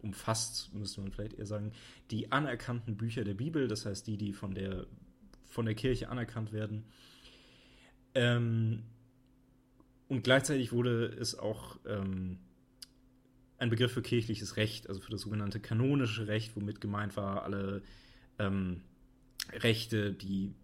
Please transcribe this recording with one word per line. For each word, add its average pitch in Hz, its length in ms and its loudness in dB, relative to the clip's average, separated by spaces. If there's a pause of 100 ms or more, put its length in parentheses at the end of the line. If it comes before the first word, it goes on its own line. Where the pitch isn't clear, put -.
umfasst, - 720 -2
müsste 101 260 -6
man 98 120 -4
vielleicht 107 220 -6
eher 104 120 -8
sagen, 104 260 -4 (380)
die 110 220 -2
anerkannten 120 640 0
Bücher 113 280 -2
der 98 100 -2
Bibel, 139 340 0
das 107 180 -2
heißt 98 200 -6
die, 107 100 -2
die 101 160 -2
von 98 220 -6
der, 95 320 -4 (600)
von 120 200 -2
der 110 80 2
Kirche 117 360 0
anerkannt 113 420 -4
werden. 107 320 -4 (1300)
Ähm, 117 680 4 (1300)
und 123 160 2
gleichzeitig 135 480 6
wurde 120 340 4
es - 320 -4
auch, - 480 -4
ähm, 95 520 -2 (1200)
ein 120 120 2
Begriff 120 220 4
für 117 100 -2
kirchliches 113 540 0
Recht, - 320 0
also 95 120 -6
für - 100 -14
das 101 120 -6
sogenannte 104 380 -2
kanonische 113 680 2
Recht, 110 280 0
womit 101 240 -4
gemeint 104 360 -2
war, 98 260 -2
alle, 98 400 -2 (560)
ähm, 95 440 0 (720)
Rechte, 110 600 2
die 95 520 -2